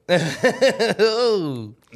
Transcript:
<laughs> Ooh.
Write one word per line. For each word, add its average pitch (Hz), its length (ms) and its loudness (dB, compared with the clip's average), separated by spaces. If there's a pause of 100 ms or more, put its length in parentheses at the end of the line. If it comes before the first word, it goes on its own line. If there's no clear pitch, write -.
<laughs> 208 920 0
Ooh. 196 760 0 (200)